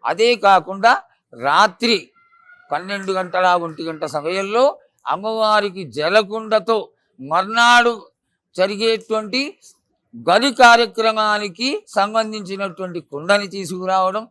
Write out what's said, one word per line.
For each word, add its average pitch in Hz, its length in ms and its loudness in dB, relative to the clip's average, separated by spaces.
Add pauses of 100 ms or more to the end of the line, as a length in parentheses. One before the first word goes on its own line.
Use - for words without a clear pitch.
అదే 170 240 0 (160)
కాకుండా 196 480 4 (400)
రాత్రి 185 640 0 (760)
పన్నెండు 190 420 -6
గంటల, 185 340 -2 (180)
ఒంటి 165 240 -10
గంట 160 160 -8 (120)
సమయంలో 196 480 -2 (420)
అమ్మవారికి 202 760 -2 (140)
జలకుండతో 214 800 0 (440)
మర్నాడు 233 720 2 (640)
జరిగేటువంటి 214 840 -2 (880)
గది 233 220 4 (100)
కార్యక్రమానికి 220 1080 2 (280)
సంబంధించినటువంటి 196 1040 -4 (100)
కుండని 190 440 -2
తీసుకురావడం 185 760 -2